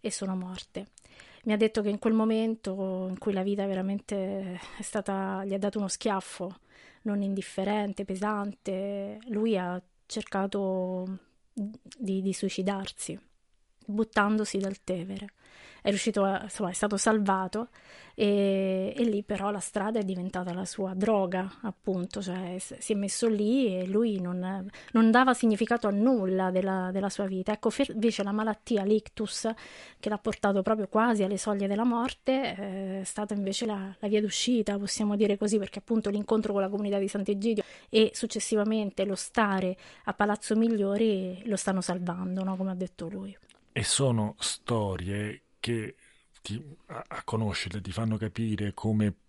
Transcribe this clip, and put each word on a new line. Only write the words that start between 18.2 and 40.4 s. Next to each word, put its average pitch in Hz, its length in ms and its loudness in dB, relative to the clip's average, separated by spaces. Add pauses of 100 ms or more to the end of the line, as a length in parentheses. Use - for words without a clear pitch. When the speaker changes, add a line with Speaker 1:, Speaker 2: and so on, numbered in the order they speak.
Speaker 1:
e 247 80 2
lì 208 180 2
però 202 280 -2
la 208 80 -2
strada 214 400 -2
è 214 40 0
diventata 180 520 -4
la 185 100 -4
sua 190 300 -4
droga, 190 680 0
appunto, 190 640 -4
cioè 185 360 -6
s-, - 200 -12
si - 160 -2
è - 20 0
messo 196 320 0
lì 214 480 4
e 185 100 -2
lui 208 320 2
non, 185 480 -4 (260)
non 226 180 8
dava 254 240 8
significato 226 520 2
a 202 40 4
nulla 196 600 2
della, 185 400 0
della 190 200 0
sua 202 160 -2
vita. 190 260 -2
Ecco, 214 160 0
fer-, 269 220 0
invece 214 320 0
la 202 100 -2
malattia, 214 500 0
l'ictus, 214 640 0 (540)
che - 80 -4
l'ha 208 80 -2
portato 202 460 2
proprio 214 260 0
quasi 220 340 4
alle 190 140 0
soglie 202 300 0
della 202 180 0
morte, 247 720 0
eh, 196 460 -6
è - 20 -6
stata 208 300 -4
invece 196 320 -2
la, 196 320 -4
la 214 100 -2
via 214 140 4
d'uscita, 214 560 2
possiamo 208 380 0
dire 202 200 4
così, 214 220 2
perché 196 220 -4
appunto 220 280 0
l'incontro 208 460 0
con 196 80 2
la 190 80 0
comunità 202 280 0
di 196 100 0
Sant'Egidio 202 540 0 (280)
e 220 240 6
successivamente 214 880 0
lo 196 120 -2
stare 190 600 2 (280)
a 196 100 -2
Palazzo 208 420 2